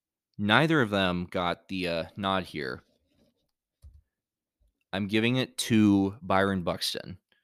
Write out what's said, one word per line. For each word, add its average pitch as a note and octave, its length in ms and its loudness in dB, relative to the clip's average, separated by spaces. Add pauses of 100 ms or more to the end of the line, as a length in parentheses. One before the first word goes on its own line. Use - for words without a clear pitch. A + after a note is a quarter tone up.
(380)
neither C3+ 420 2
of A2+ 80 2
them F2+ 420 0
got F2 380 -4
the, F2+ 180 -4
uh, E2 180 -2 (120)
nod F#2+ 280 -2
here. C2 380 -10 (2000)
I'm G2 180 -4
giving A2 280 2
it - 220 -4
to G2+ 640 4
Byron F#2+ 400 0
Buxton. - 560 -8 (240)